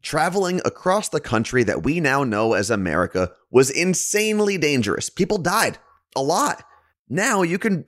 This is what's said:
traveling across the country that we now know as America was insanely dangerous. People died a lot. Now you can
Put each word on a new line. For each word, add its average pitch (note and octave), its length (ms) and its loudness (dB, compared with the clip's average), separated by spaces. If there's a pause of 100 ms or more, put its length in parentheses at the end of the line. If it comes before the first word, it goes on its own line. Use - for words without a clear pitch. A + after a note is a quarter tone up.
traveling F3+ 600 -2
across - 460 -2
the D#3 100 -2
country A#2 420 0
that F#2+ 220 0
we D#3 160 0
now C#3 240 0
know A2+ 300 0
as G2 160 0
America F2+ 640 0 (180)
was B2+ 180 6
insanely G#3 880 0
dangerous. C3+ 520 0
People G3+ 280 -2
died A3 400 -2 (380)
a C3 60 -2
lot. F3+ 420 0 (460)
Now G3 320 0
you F3 180 0
can G3 280 -2